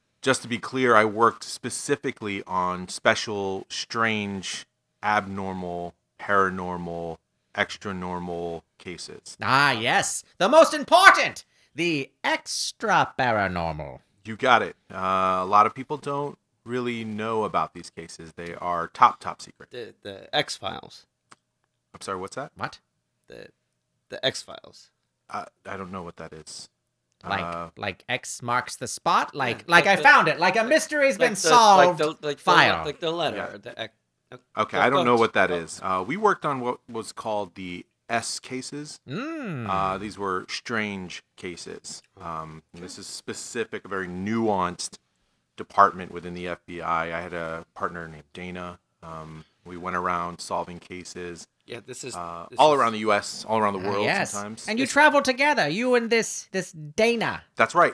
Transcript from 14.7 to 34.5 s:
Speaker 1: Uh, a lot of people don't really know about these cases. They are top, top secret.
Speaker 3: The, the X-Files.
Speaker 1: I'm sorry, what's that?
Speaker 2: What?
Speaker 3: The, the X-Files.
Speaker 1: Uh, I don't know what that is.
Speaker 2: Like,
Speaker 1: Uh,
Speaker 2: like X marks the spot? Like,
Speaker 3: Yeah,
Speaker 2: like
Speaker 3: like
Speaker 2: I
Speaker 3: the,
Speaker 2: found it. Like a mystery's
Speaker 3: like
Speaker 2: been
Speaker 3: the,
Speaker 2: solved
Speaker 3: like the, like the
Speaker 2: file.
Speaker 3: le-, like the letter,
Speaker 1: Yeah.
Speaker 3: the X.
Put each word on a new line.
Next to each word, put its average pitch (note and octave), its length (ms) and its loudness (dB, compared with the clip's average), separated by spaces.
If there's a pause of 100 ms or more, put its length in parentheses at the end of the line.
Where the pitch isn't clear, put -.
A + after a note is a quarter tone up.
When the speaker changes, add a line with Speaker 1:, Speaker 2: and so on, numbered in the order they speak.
Speaker 1:
Uh, F#2+ 480 2
a F#2 40 -2
lot G#2 200 8
of A2 80 0
people C3+ 240 -8
don't C#3+ 400 -8 (280)
really A#2+ 380 -4
know A2 420 -2
about E2+ 280 -2
these F2 160 -16
cases. E2 440 -16
They E2+ 220 -10
are E2+ 340 -4
top, - 300 6
top - 220 -10
secret. - 300 -20
Speaker 3:
The, A2+ 320 -14
the G2 320 -10
X-Files. - 720 -6 (880)
Speaker 1:
I'm - 80 -20
sorry, G2 180 -6
what's F#2+ 160 -10
that? C3+ 200 -10
Speaker 2:
What? A2+ 240 -12 (480)
Speaker 3:
The, A#1 200 -18 (640)
the - 140 -10
X-Files. - 680 -8 (380)
Speaker 1:
Uh, - 160 -10 (200)
I F#2+ 120 -10
don't F#2+ 140 -12
know F#2 120 -10
what E2+ 140 -14
that D#2+ 160 -16
is. - 360 -18 (580)
Speaker 2:
Like, G2 160 -2
Speaker 1:
Uh, E2+ 320 -8
Speaker 2:
like G2 320 -8
X - 340 -6
marks B2 340 -2
the B2+ 120 -10
spot? - 480 -2
Like, B2 240 -2
Speaker 3:
Yeah, - 80 -18
Speaker 2:
like E3+ 180 8
Speaker 3:
like - 20 4
Speaker 2:
I G3 100 6
Speaker 3:
the, D#3 60 0
Speaker 2:
found C4 240 8
it. C#3+ 120 0
Like F3 180 2
a A3+ 60 4
mystery's C#4+ 560 2
Speaker 3:
like B3 100 4
Speaker 2:
been A3 40 -4
Speaker 3:
the, - 60 -6
Speaker 2:
solved G3 600 8
Speaker 3:
like D#3 200 0
the, D3+ 80 -8
like C#3+ 100 -4
the - 60 -20
Speaker 2:
file. C#3 360 6
Speaker 3:
le-, D#2+ 60 -6
like C#3 140 -8
the D#3+ 120 -2
letter, D3+ 260 -2 (140)
Speaker 1:
Yeah. G#2+ 60 -14
Speaker 3:
the A2 220 -14
X. A2 140 -10 (600)